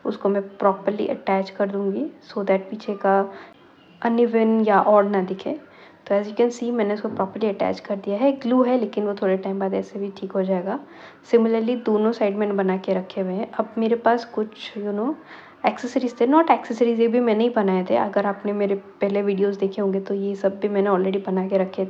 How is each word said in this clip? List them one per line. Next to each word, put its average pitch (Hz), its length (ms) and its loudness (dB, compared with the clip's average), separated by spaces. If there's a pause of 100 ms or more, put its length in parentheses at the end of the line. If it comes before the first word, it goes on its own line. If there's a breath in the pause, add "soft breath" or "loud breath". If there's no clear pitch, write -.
उसको 214 240 -2
मैं 202 120 0 (160)
properly 208 500 0
attach 196 420 -2
कर 202 200 -2
दूँगी, 202 360 -2 (240)
so 208 160 -6
that 190 140 4
पीछे 214 360 -8
का 196 380 2 (680 loud breath)
uneven 226 600 4
या 208 200 4
ऑड 208 300 6
ना 196 100 2
दिखे। - 380 -6 (480 loud breath)
तो 202 80 2
as 202 120 0
you 214 120 -12
can 240 200 4
see, 240 120 -4
मैंने 208 220 0
उसको 208 160 -4
properly 202 380 -4
attach 190 320 -2
कर - 160 -6
दिया 196 220 -4
है। 269 140 2
Glue 254 320 2
है 247 160 2
लेकिन 214 260 -2
वो 202 160 -2
थोड़े 190 160 2
time 196 220 -4
बाद 190 140 -2
ऐसे 196 260 -4
भी 202 180 -6
ठीक 190 140 -10
हो 196 120 0
जाएगा। 190 360 -2 (520 loud breath)
Similarly 226 540 2
दोनों 214 260 2
side 202 260 0
मैंने 208 160 0
बना 190 240 2
के 190 160 -2
रखे 190 280 -4
हुए 185 120 -4
हैं। 202 180 -6
अब 220 260 -4
मेरे 226 180 2
पास 233 300 2
कुछ, - 520 -8
you 202 160 -4
know, 233 200 -2 (520 loud breath)
accessories 240 560 -2
थे, 240 60 4
not 311 240 6
accessories, 233 480 0
ये 226 80 4
भी 233 120 2
मैंने 226 240 2
ही 240 60 4
बनाए 190 400 2
थे। 220 60 2
अगर 202 300 0
आपने 202 280 -2
मेरे 202 220 0
पहले 202 460 -2
videos 202 380 0
देखे 196 220 -2
होंगे 196 180 0
तो 196 140 -6
ये 196 220 -2
सब 196 240 -2
भी 214 100 -2
मैंने 202 200 2
already 190 380 0
बना 190 200 0
के 196 100 2
रखे 190 320 -2